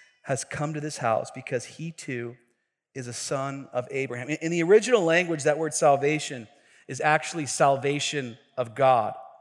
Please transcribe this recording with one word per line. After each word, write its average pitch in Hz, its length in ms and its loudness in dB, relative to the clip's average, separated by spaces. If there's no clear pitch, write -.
"'has 135 200 -2
come 151 300 -6
to 151 60 -6
this 151 180 -8
house 113 320 0
because 131 340 -8
he 165 280 -12
too 120 440 -10
is 131 120 -10
a 120 60 -10
son 135 600 -6
of 123 200 -4
Abraham.'" 127 360 -6
In, 151 140 -2
in 165 80 -4
the 170 140 0
original 208 400 6
language, 165 400 2
that 147 120 4
word 156 160 -2
salvation 143 760 2
is 131 120 -8
actually 156 460 0
salvation 139 920 0
of 117 180 -4
God. 127 400 4